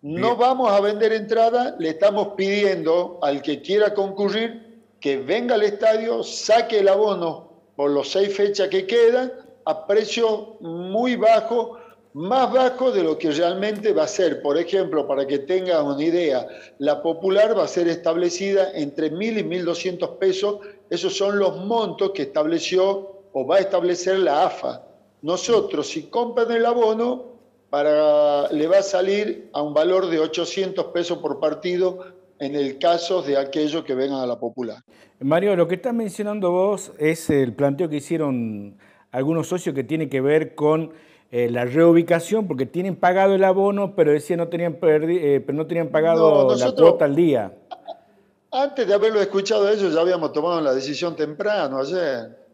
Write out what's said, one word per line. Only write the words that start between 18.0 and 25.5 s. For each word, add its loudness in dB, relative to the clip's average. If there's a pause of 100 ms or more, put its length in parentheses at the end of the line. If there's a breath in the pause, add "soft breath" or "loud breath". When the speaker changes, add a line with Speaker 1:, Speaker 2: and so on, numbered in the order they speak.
Speaker 1:
entre -4
mil -4
y -4
mil -4
doscientos -4 (100)
pesos. 0 (320 loud breath)
Esos -4
son 0
los 0
montos -2
que -6
estableció -2 (100)
o -4
va 4
a 6
establecer 0
la 2
afa. -8 (400)
Nosotros, 0